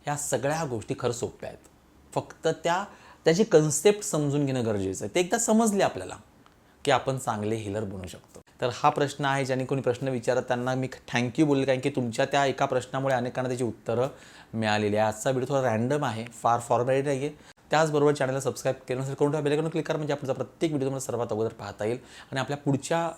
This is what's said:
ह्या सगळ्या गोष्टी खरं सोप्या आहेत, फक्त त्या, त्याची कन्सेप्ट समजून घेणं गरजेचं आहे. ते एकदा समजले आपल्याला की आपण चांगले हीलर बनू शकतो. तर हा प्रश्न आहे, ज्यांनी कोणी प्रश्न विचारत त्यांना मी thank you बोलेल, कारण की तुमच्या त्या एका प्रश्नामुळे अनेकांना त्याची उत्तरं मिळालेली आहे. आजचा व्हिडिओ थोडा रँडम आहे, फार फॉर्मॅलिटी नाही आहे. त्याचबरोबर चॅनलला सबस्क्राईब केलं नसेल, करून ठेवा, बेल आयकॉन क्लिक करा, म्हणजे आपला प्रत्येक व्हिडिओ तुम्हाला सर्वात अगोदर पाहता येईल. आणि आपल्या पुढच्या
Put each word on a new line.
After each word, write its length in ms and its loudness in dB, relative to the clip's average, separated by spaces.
ह्या 120 -4
सगळ्या 480 -2
गोष्टी 340 -4
खरं 140 -2
सोप्या 360 -8
आहेत, 180 -16
फक्त 340 -4
त्या, 200 0
त्याची 200 6
कन्सेप्ट 580 4
समजून 440 0
घेणं 180 0
गरजेचं 400 -2
आहे. 100 -8
ते 60 4
एकदा 180 0
समजले 440 4
आपल्याला 320 -2
की 60 0
आपण 280 2
चांगले 360 -2
हीलर 300 -4
बनू 220 -8
शकतो. 340 -16
तर 120 0
हा 180 4
प्रश्न 340 -2
आहे, 200 0
ज्यांनी 200 -2
कोणी 160 -2
प्रश्न 280 -2
विचारत 340 0
त्यांना 320 -2
मी 140 -2
thank 260 0
you 80 6
बोलेल, 180 2
कारण 160 2
की 100 0
तुमच्या 340 0
त्या 220 2
एका 200 0
प्रश्नामुळे 480 -2
अनेकांना 340 -2
त्याची 160 -2
उत्तरं 420 -2
मिळालेली 420 2
आहे. 100 4
आजचा 240 -2
व्हिडिओ 260 0
थोडा 160 2
रँडम 320 0
आहे, 200 -4
फार 180 4
फॉर्मॅलिटी 460 2
नाही 120 0
आहे. 360 -8
त्याचबरोबर 420 4
चॅनलला 280 0
सबस्क्राईब 360 -2
केलं 120 -2
नसेल, 140 -6
करून 180 2
ठेवा, 80 -2
बेल 120 0
आयकॉन 160 0
क्लिक 200 -4
करा, 80 -2
म्हणजे 160 -4
आपला 200 -4
प्रत्येक 400 -4
व्हिडिओ 140 -2
तुम्हाला 200 -4
सर्वात 240 -2
अगोदर 180 0
पाहता 360 -8
येईल. 140 -2
आणि 100 -4
आपल्या 180 -4
पुढच्या 600 0